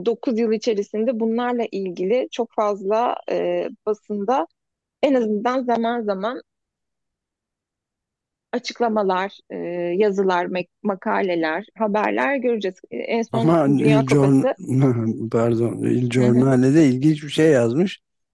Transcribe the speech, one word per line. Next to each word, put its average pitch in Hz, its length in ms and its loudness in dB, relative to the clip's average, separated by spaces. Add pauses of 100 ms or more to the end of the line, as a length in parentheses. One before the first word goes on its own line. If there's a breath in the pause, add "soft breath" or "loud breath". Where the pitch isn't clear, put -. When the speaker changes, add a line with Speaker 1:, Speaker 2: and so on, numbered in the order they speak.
Speaker 1:
dokuz 226 340 -2
yıl 226 120 0
içerisinde 220 680 -2
bunlarla 233 520 -2
ilgili 196 600 -2
çok 233 220 -6
fazla, 208 640 -2 (160)
e, 175 360 -2 (180)
basında 214 640 -2 (560)
en 277 100 4
azından 240 500 0
zaman 233 380 -2
zaman 208 400 -4 (2000)
açıklamalar, 214 840 -2 (120)
e, 196 80 -12 (400)
yazılar, 190 480 2
mek-, 180 240 -6 (140)
makaleler, 190 840 -2 (120)
haberler 214 580 -2
göreceğiz. 226 420 -2 (140)
E, - 60 -10
en 226 240 -4
son - 180 -6
Speaker 2:
Ama 147 400 2
Speaker 1:
Dünya 143 220 4
Speaker 2:
Il 135 40 -4
Giorn-, 135 360 4
Speaker 1:
Kupası. 123 880 0
Speaker 2:
<laughs> - 20 -8
pardon, 117 520 0
Il 120 180 0
Speaker 1:
Hı 127 40 0
hı. 117 40 -2
Speaker 2:
Giornale'de 127 760 4
ilginç 147 360 2
bir 147 60 -14
şey 156 220 4
yazmış. 131 500 2 (320)